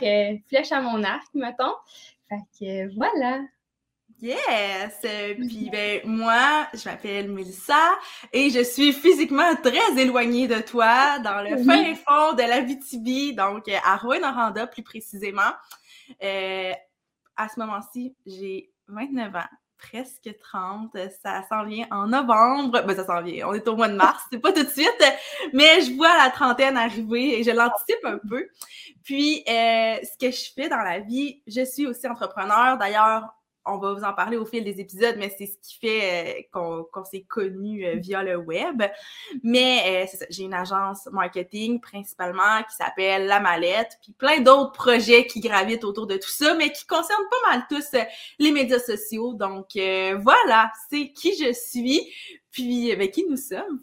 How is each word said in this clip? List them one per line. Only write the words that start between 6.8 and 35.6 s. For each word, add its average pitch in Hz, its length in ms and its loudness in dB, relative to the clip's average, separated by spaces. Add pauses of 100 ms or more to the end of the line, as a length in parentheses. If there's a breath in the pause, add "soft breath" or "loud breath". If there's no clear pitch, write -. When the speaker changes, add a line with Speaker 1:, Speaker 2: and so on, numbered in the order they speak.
Speaker 2:
m'appelle 202 440 -8
Mélissa 190 480 -2 (520 loud breath)
et 269 200 4
je 240 100 4
suis 269 320 4
physiquement 311 680 4
très 277 360 2
éloignée 247 480 2
de 220 120 0
toi, 240 600 4
dans 208 220 -4
le 208 140 -4
Speaker 1:
Oui. 247 100 2
Speaker 2:
fin 320 300 6
fond 311 380 4
de 240 100 2
l'Abitibi, 254 880 -2
donc, 202 340 -2
euh, 202 160 -2
à 190 140 4
Rouyn-Noranda 240 680 -2
plus 240 160 -16
précisément. 202 680 -4 (680 loud breath)
Euh, 190 500 -6 (640)
à 214 140 -6
ce 226 100 -12
moment-ci, 220 560 -10 (120)
j'ai 190 440 -12 (160)
vingt-neuf 226 480 -8
ans, 170 140 -8 (300)
presque - 580 -16
trente, 202 580 -10 (280)
ça 190 260 -6
s'en 220 160 -4
vient 214 240 -8
en 202 160 -4
novembre. 240 800 2
Ben, 190 100 0
ça 190 120 -6
s'en 175 160 -2
vient, 170 240 -6
on 190 60 -2
est 208 140 -6
au 220 80 0
mois 226 120 2
de 208 80 -4
mars, 190 360 4
c'est 247 60 -6
pas 302 160 4
tout 302 100 2
de - 60 -2
suite, 392 340 2 (480 loud breath)
mais 311 300 8
je 254 140 -2
vois 330 280 6
la 254 60 4
trentaine 269 480 2
arriver 233 640 -2
et 233 40 -2
je 226 60 0
l'anticipe 233 560 0
un 208 140 -6
peu. 240 280 -6 (560 loud breath)
Puis, 294 460 0
euh, 226 540 2
ce - 160 -14
que 254 100 0
je - 240 -8
fais 294 160 -6
dans 247 140 -2
la 180 160 -4
vie, 247 480 -6
je 240 180 -2
suis 277 220 -4
aussi 240 200 -8
entrepreneur. 226 680 0
D'ailleurs, 220 500 2 (360)
on 202 140 -4
va 196 160 -4
vous 202 100 -8
en 202 100 -2
parler 220 240 -2
au 220 80 -6
fil 226 180 -6
des 196 160 -8
épisodes, 214 400 -2
mais 196 180 -6
c'est 202 80 -12
ce - 160 -14